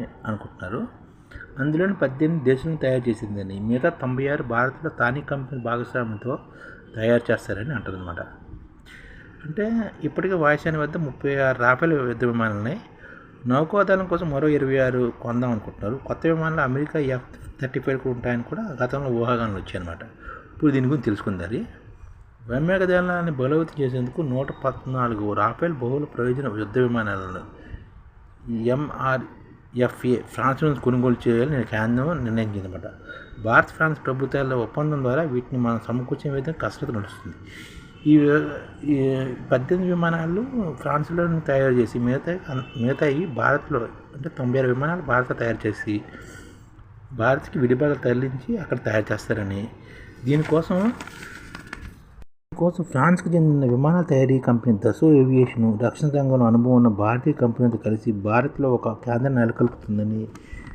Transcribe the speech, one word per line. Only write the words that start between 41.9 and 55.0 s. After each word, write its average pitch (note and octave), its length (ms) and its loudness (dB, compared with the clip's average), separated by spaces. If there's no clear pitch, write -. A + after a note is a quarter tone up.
మిగతా, C3 340 0
మిగతాయి C#3 440 2
భారత్లో, C3 540 0
అంటే C#3 140 -8
తొంభై B2+ 300 0
ఆరు C3 80 2
విమానాలు D3 340 0
భారత్లో B2+ 360 0
తయారు A2+ 300 -2
చేసి G#2 340 -2
భారత్కి C3 460 0
విడిభాగాలు C3 360 4
తరలించి C3 600 -2
అక్కడ D#3+ 200 -4
తయారు A2 360 0
చేస్తారని, G#2 540 -4
దీనికోసం, D#3 540 2
దీనికోసం - 540 -2
ఫ్రాన్స్కు D#3+ 460 2
చెందిన D3+ 420 4
విమానాల D3+ 300 4
తయారీ C3+ 380 4
కంపెనీ A#2+ 460 4
దసో D3+ 280 6